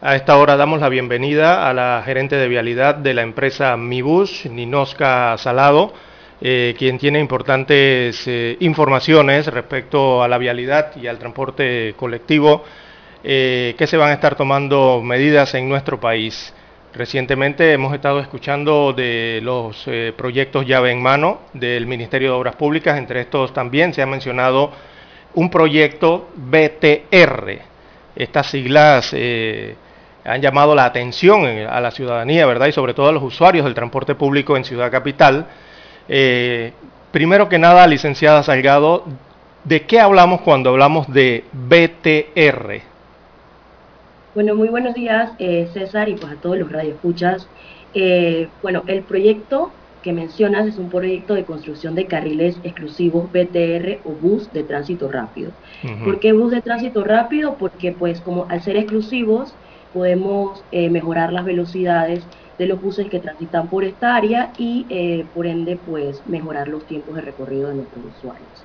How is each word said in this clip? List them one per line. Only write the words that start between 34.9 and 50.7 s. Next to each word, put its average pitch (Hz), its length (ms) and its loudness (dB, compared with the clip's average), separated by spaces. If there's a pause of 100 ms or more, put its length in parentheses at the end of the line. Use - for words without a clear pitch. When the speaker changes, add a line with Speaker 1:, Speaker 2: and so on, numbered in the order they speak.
Speaker 1:
Capital. 139 560 2 (640)
Eh, 123 640 0 (380)
primero 180 380 4
que 180 100 2
nada, 175 280 10
licenciada 151 560 4
Salgado, 143 600 4 (600)
¿de 151 220 0
qué 226 120 4
hablamos 185 440 6
cuando 131 280 4
hablamos 143 400 4
de 127 420 2
B 151 360 4
T 156 460 -2
R? 120 480 0 (1500)
Speaker 2:
Bueno, 208 200 0
muy 220 140 2
buenos 240 260 -4
días, 226 440 -2
eh, 170 340 -2
César, 208 380 -4
y 190 40 -4
pues 151 200 -12
a - 20 -18
todos 175 220 -4
los 165 120 -6
radioescuchas. 175 800 -4 (460)
Eh, 175 540 0 (140)
bueno, 185 240 -4
el 190 160 -4
proyecto 214 680 -2 (300)
que 180 100 -6
mencionas 202 560 -2
es 214 80 -8